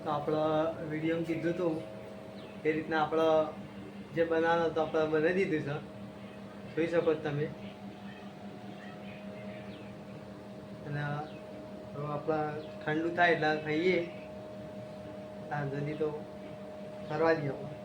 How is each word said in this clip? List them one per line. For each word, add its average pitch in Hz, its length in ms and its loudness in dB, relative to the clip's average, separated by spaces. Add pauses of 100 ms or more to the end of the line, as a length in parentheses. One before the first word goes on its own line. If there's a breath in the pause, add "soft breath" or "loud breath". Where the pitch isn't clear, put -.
તો 160 60 -4
આપણે 156 800 2
વીડિયોમાં 160 360 2
કીધું 160 280 2
હતું, 165 300 2 (800)
એ 156 60 6
રીતના 156 300 2
આપણે 156 520 6 (640)
જે 165 100 6
બનાવવાનું 165 400 6
હતું, 156 180 4
આપણે 156 220 4
બનાવી 156 280 6
દીધું 160 280 4
છે. 143 120 -2 (1000)
જોઈ 165 120 4
શકો 165 260 6
છો - 0 -
તમે. 151 360 0 (3250)
અને 147 160 -4 (920)
હવે 143 140 -6
આપણે 151 560 0 (220)
ઠંડુ 160 240 2
થાય 170 240 6
એટલે 151 300 4
ખાઈએ. 170 480 4 (1400)
ત્યાં 143 220 -2
સુધી 143 240 -2
તો 151 280 0 (880)
કરવા 160 240 6
દઈએ 147 160 2
આપણે. - 360 -6